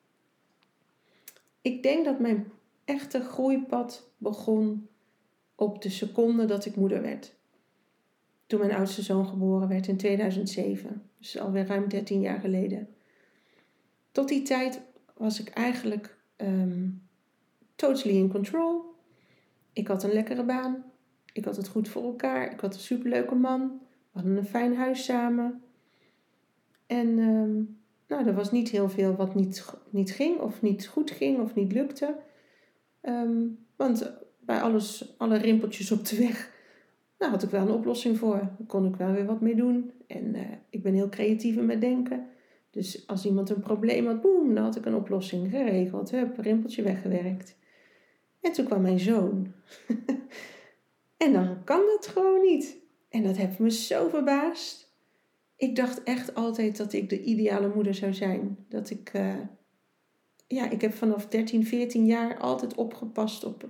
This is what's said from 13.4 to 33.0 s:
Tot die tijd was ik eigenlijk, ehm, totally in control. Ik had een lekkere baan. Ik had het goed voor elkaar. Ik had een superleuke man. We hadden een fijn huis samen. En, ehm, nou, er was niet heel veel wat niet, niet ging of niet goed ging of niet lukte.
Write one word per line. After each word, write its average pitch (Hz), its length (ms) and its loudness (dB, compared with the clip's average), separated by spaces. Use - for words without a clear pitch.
Tot 277 160 0
die 277 140 0
tijd 254 380 -2
was 214 240 -2
ik - 80 -10
eigenlijk, 226 680 -4
ehm, 185 520 -2
totally 269 420 0
in 190 140 4
control. 330 520 -2
Ik 208 160 -6
had 190 140 -2
een 202 100 0
lekkere 226 320 -2
baan. 254 400 -2
Ik 214 120 -8
had 202 120 -6
het 196 120 -8
goed 214 200 -2
voor - 140 -8
elkaar. 254 500 -4
Ik - 80 -14
had 196 140 -4
een - 60 -16
superleuke 240 540 -2
man. 262 460 0
We 185 80 -8
hadden 190 160 2
een 202 80 0
fijn 240 320 0
huis 262 280 -2
samen. 240 580 0
En, 233 320 2
ehm, 220 440 4
nou, 285 220 0
er 196 60 4
was 202 160 0
niet 233 180 2
heel 202 200 2
veel 190 260 2
wat 190 200 -2
niet, 190 400 -2
niet 196 220 0
ging 320 260 0
of - 240 -4
niet 202 240 0
goed 294 240 -2
ging 269 280 0
of 220 160 -2
niet 196 180 0
lukte. 285 440 -2